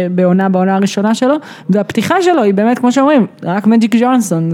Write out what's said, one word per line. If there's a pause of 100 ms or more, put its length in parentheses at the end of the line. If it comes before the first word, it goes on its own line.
(160)
בעונה,
בעונה
הראשונה
שלו, (340)
והפתיחה
שלו
היא
באמת,
כמו
שאומרים, (180)
רק
מג'יק
ג'ונסון,